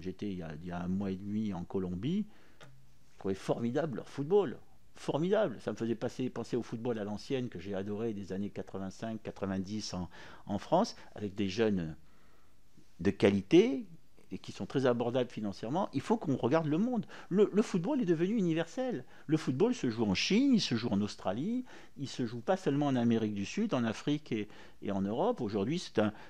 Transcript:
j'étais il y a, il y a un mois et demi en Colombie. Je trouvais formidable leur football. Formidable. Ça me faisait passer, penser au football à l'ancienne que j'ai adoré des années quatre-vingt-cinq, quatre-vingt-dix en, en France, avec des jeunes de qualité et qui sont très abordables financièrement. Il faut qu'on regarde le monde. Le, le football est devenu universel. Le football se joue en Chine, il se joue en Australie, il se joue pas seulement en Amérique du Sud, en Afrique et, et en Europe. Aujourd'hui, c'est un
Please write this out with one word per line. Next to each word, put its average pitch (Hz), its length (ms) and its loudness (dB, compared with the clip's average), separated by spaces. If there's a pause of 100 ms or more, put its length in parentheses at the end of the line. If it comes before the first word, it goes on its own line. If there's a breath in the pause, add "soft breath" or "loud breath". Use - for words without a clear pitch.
j'étais 92 260 -6
il 95 100 -4
y 87 60 -6
a, 80 80 -10 (100)
il 87 60 -10
y 87 40 -6
a 87 100 -4
un 90 80 -4
mois 98 220 0
et 95 40 -2
demi 101 380 -2
en 87 100 -6
Colombie. 98 640 -2 (340 loud breath)
Je - 600 -18
trouvais 98 160 0
formidable 123 640 -2
leur - 120 -10
football. 147 480 2 (400)
Formidable. 175 640 2
Ça 110 140 -2
me - 20 -8
faisait 117 180 0
passer, 123 360 -2
penser 117 260 -4
au 113 80 2
football 120 360 -2
à 101 40 -2
l'ancienne 110 460 -2
que 95 100 -10
j'ai 95 160 -6
adoré 104 380 -2
des 95 180 -8
années 98 180 -2
quatre-vingt-cinq, 98 720 -8
quatre-vingt-dix 98 720 -4
en, 90 160 -4 (360 loud breath)
en 101 120 -2
France, - 380 2 (200 loud breath)
avec 101 200 -6
des 101 140 0
jeunes 92 480 2 (1040 soft breath)
de 98 100 4
qualité 180 760 6 (440)
et 92 60 -8
qui - 160 -12
sont 101 120 -6
très 131 200 2
abordables 120 440 2
financièrement. 110 640 -2
Il 139 80 0
faut - 160 2
qu'on 143 220 0
regarde 151 300 4
le 147 100 2
monde. 233 280 2 (220 loud breath)
Le, 196 260 6
le 196 80 4
football 226 400 2
est 220 40 2
devenu 175 300 4
universel. 175 680 0 (240 loud breath)
Le 151 80 2
football 165 400 4
se - 140 0
joue 113 160 2
en 98 100 4
Chine, 254 380 4
il 208 80 6
se - 140 0
joue 117 120 0
en 113 140 4
Australie, 190 640 -2 (320 loud breath)
il 139 100 -6
se - 180 -2
joue 117 140 -4
pas 190 160 2
seulement 147 320 2
en 135 80 2
Amérique 113 380 4
du 101 120 -2
Sud, 208 280 0
en 123 100 2
Afrique 147 480 0
et, 107 160 -2 (340 loud breath)
et - 100 -4
en 98 100 0
Europe. 135 400 0
Aujourd'hui, 110 360 0
c'est - 220 -4
un 104 140 4 (160 loud breath)